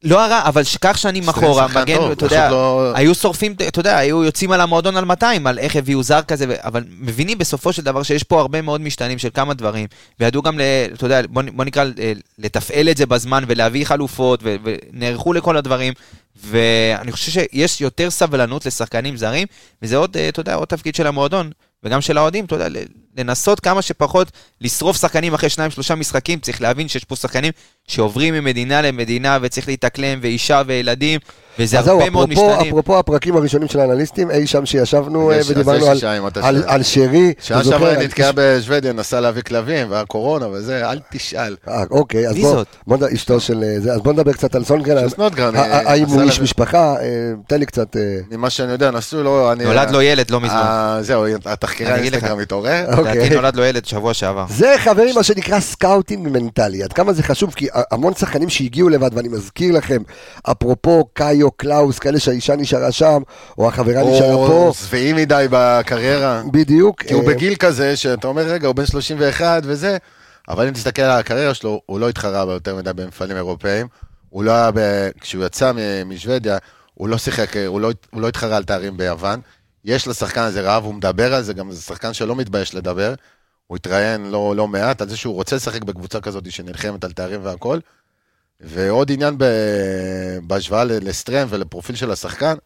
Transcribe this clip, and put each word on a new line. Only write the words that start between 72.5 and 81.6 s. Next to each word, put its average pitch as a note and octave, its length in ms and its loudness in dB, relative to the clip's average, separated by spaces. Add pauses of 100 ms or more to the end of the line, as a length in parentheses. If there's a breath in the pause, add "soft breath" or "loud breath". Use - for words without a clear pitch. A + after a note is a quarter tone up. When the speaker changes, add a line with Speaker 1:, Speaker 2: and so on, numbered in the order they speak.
Speaker 2:
יותר F#2 240 -6
מדי F#2+ 160 -6
במפעלים F#2 440 -10
אירופאים. F#2 500 -4 (420 soft breath)
הוא G2 160 -8
לא A2 80 2
היה A#2 220 4
ב-, G2+ 340 0 (120)
כשהוא F#2 240 -8
יצא B2+ 280 0
מ-, G2+ 360 -6
משוודיה, G2+ 500 -4 (360 soft breath)
הוא G2+ 140 -8
לא A#2 100 -2
שיחק, A2+ 380 -4
הוא G2 240 -4
לא, A2 100 0 (200)
הוא A2 120 -8
לא A2+ 60 -2
התחרה A2+ 280 -4
על G2+ 80 -2
תארים F#2+ 320 -6
ביוון. F2+ 440 -4 (440)
יש A#2+ 240 -2
לשחקן A2+ 320 -4
הזה G#2 200 -2
רעב, G#2 240 0
הוא G#2+ 100 -8
מדבר G2+ 400 0
על C3 80 0
זה, G#2 100 -8
גם F#2+ 200 -12